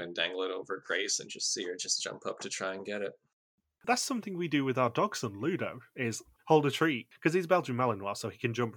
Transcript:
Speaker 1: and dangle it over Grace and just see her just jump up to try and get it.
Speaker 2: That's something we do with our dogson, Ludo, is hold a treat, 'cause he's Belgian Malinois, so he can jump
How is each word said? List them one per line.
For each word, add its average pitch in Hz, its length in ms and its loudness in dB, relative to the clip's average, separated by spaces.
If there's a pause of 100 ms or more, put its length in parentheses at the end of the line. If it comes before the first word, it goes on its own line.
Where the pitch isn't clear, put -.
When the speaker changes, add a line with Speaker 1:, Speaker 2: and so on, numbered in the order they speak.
Speaker 1:
and 85 140 -8
dangle 90 280 0
it 92 80 -2
over 95 340 -6
Grace 98 360 0
and 107 100 -12
just - 240 -2
see 95 100 -4
her 90 120 -6
just - 260 -2
jump - 240 -8
up - 140 -6
to 101 80 -8
try 95 260 -4
and 98 100 -8
get 104 180 -4
it. 98 100 -4 (760)
Speaker 2:
That's 247 160 2
something 208 340 -4
we 170 120 -2
do 139 160 4
with 127 120 2
our 123 140 4
dogson, 123 500 0
Ludo, 123 380 -2 (160)
is 117 260 -2 (280)
hold 151 180 8
a 139 60 4
treat, 156 340 2 (160)
'cause 156 100 4
he's 180 140 2
Belgian 156 300 4
Malinois, 104 400 0
so 110 120 -6
he - 100 -10
can 117 140 0
jump 113 240 0